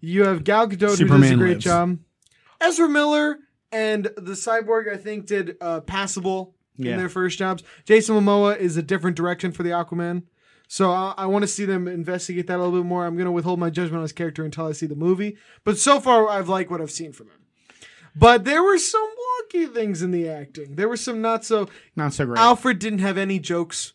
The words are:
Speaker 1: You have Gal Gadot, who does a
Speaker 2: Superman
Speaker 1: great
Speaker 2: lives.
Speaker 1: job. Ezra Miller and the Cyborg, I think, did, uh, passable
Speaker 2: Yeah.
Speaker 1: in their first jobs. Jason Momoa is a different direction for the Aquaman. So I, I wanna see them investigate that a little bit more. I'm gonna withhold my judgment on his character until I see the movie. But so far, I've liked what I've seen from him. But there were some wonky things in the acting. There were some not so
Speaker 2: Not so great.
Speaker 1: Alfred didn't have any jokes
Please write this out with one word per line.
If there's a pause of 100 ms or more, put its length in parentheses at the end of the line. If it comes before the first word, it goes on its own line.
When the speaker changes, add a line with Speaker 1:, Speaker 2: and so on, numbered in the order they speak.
Speaker 1:
You
have
Gal
Gadot,
who
does
a
Speaker 2:
Superman
Speaker 1:
great
Speaker 2:
lives.
Speaker 1:
job. (640)
Ezra
Miller (300)
and (120)
the
Cyborg,
I
think,
did,
uh,
passable (240)
Speaker 2:
Yeah.
Speaker 1:
in
their
first
jobs. (220)
Jason
Momoa
is
a
different
direction
for
the
Aquaman. (460)
So
I,
I
wanna
see
them
investigate
that
a
little
bit
more.
I'm
gonna
withhold
my
judgment
on
his
character
until
I
see
the
movie. (280)
But
so
far,
I've
liked
what
I've
seen
from
him. (760)
But
there
were
some
wonky
things
in
the
acting.
There
were
some
not
so (260)
Speaker 2:
Not
so
great.
Speaker 1:
Alfred
didn't
have
any
jokes